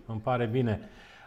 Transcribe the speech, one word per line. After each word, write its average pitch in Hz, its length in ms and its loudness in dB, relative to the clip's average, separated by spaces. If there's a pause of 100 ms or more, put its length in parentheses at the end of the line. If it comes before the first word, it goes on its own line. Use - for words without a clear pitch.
îmi 110 140 -6
pare 120 260 0
bine. 113 440 0 (380)